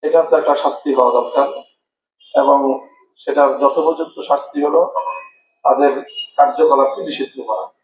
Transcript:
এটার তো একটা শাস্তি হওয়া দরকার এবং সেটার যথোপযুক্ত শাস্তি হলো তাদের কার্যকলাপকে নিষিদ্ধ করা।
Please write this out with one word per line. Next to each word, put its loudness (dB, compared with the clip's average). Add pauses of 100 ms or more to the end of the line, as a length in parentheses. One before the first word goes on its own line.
এটার 2
তো 2
একটা 2
শাস্তি -4
হওয়া 4
দরকার 0 (840)
এবং 4 (640)
সেটার 0
যথোপযুক্ত -2
শাস্তি -4
হলো 2 (840)
তাদের 2 (440)
কার্যকলাপকে 2
নিষিদ্ধ -8
করা। -6 (200)